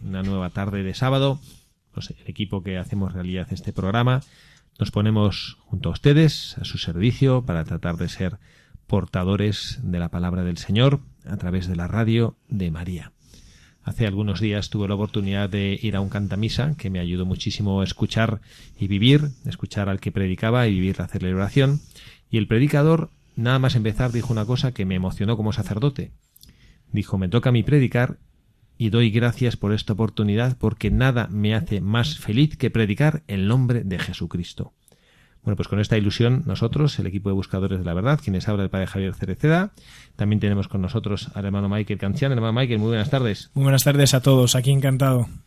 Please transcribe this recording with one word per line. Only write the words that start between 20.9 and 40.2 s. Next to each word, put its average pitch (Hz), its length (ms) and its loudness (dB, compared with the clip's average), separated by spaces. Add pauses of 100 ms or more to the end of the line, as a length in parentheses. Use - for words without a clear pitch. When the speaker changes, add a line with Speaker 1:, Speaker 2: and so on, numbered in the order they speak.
Speaker 1:
la 87 100 -4
celebración. 101 760 0 (500)
Y 113 80 2
el 104 80 0
predicador, 147 640 4 (240)
nada 123 240 2
más 131 160 2
empezar, 117 360 0
dijo 117 200 -2
una 110 140 0
cosa 123 280 0
que 98 120 -4
me 92 100 -2
emocionó 92 420 -2
como 107 160 -2
sacerdote. 113 580 -2 (800)
Dijo: 101 260 -2
"Me 95 120 0
toca 117 200 2
a - 20 4
mí 117 120 4
predicar 123 540 2 (600)
y 113 120 0
doy 117 220 4
gracias 117 460 0
por 101 160 0
esta 107 200 -2
oportunidad 110 640 0
porque 107 320 0
nada 120 400 2
me 104 240 0
hace 110 280 -2
más 117 360 0
feliz 135 400 2
que 117 140 0
predicar 113 560 2
el 98 200 0
nombre 120 360 2
de 95 160 -4
Jesucristo". 87 760 -8 (680)
Bueno, 104 120 -2
pues - 120 -4
con 98 120 -2
esta 104 180 2
ilusión 117 480 2
nosotros, 113 540 0
el 98 80 -2
equipo 101 220 -4
de 98 40 0
Buscadores 95 460 -2
de 90 60 -4
la 87 100 -2
Verdad, 131 280 2
quienes 95 240 -2
habla 101 160 0
el 92 60 -2
padre 95 160 -2
Javier 95 300 -4
Cereceda, 156 560 0 (440)
también 104 240 2